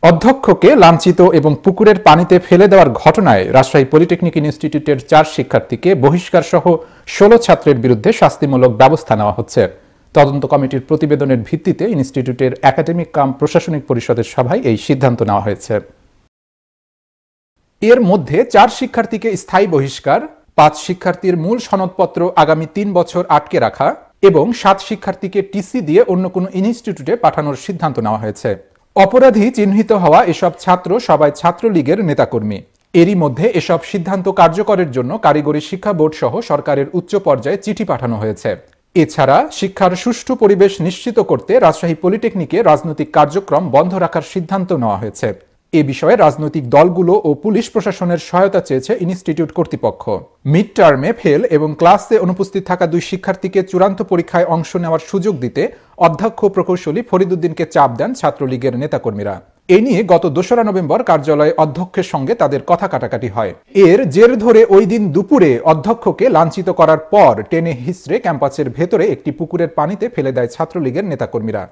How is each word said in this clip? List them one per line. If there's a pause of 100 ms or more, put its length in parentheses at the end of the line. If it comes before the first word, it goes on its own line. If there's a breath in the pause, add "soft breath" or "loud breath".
অধ্যক্ষকে
লাঞ্ছিত
এবং
পুকুরের
পানিতে
ফেলে
দেওয়ার
ঘটনায়
রাজশাহী
পলিটেকনিক
ইনস্টিটিউটের
চার
শিক্ষার্থীকে
বহিষ্কার
সহ (300 loud breath)
ষোলো
ছাত্রের
বিরুদ্ধে
শাস্তিমূলক
ব্যবস্থা
নেওয়া
হচ্ছে। (460 soft breath)
তদন্ত
কমিটির
প্রতিবেদনের
ভিত্তিতে
ইনস্টিটিউটের (100)
একাডেমিক
কাম
প্রশাসনিক
পরিষদের
সভায়
এই
সিদ্ধান্ত
নেওয়া
হয়েছে। (2000)
এর
মধ্যে
চার
শিক্ষার্থীকে
স্থায়ী
বহিষ্কার, (360)
পাঁচ
শিক্ষার্থীর
মূল
সনদপত্র
আগামী
তিন
বছর
আটকে
রাখা (260)
এবং
সাত
শিক্ষার্থীকে
টিসি
দিয়ে
অন্য
কোনো
ইনস্টিটিউটে
পাঠানোর
সিদ্ধান্ত
নেওয়া
হয়েছে। (280)
অপরাধী (120)
চিহ্নিত (120)
হওয়া (140)
এসব (120)
ছাত্র (180)
সবাই
ছাত্রলীগের (100)
নেতাকর্মী। (360)
এরই
মধ্যে (140)
এসব (120)
সিদ্ধান্ত (140)
কার্যকরের
জন্য (140)
কারিগরি
শিক্ষা
বোর্ড
সহ (160)
সরকারের (100)
উচ্চ (140)
পর্যায়ে
চিঠি
পাঠানো
হয়েছে। (460)
এছাড়া (200)
শিক্ষার (100)
সুষ্ঠু (100)
পরিবেশ (140)
নিশ্চিত (120)
করতে
রাজশাহী
পলিটেকনিকে (120)
রাজনৈতিক
কার্যক্রম (120)
বন্ধ (120)
রাখার
সিদ্ধান্ত (120)
নেওয়া
হয়েছে। (440)
এ (100)
বিষয়ে
রাজনৈতিক (120)
দলগুলো (140)
ও (140)
পুলিশ
প্রশাসনের
সহায়তা
চেয়েছে (140)
ইনস্টিটিউট
কর্তৃপক্ষ। (480)
মিড
টার্মে (120)
ফেল (140)
এবং (100)
ক্লাসে (100)
অনুপস্থিত
থাকা
দুই
শিক্ষার্থীকে (100)
চূড়ান্ত (120)
পরীক্ষায়
অংশ (120)
নেওয়ার
সুযোগ (100)
দিতে (440 soft breath)
অধ্যক্ষ (140)
প্রকৌশলী
ফরিদুদ্দিনকে (100)
চাপ (100)
দেন
ছাত্রলীগের
নেতাকর্মীরা। (340)
এ
নিয়ে (100)
গত (120)
দোসরা
নভেম্বর (100)
কার্যালয়ে
অধ্যক্ষের
সঙ্গে
তাদের
কথা
কাটাকাটি
হয়। (360)
এর (140)
জের (120)
ধরে (140)
ওই
দিন (120)
দুপুরে (200)
অধ্যক্ষকে (100)
লাঞ্ছিত (100)
করার (120)
পর (160)
টেনে (120)
হিসড়ে
ক্যাম্পাসের (100)
ভেতরে
একটি
পুকুরের
পানিতে (100)
ফেলে
দেয়
ছাত্রলীগের
নেতাকর্মীরা।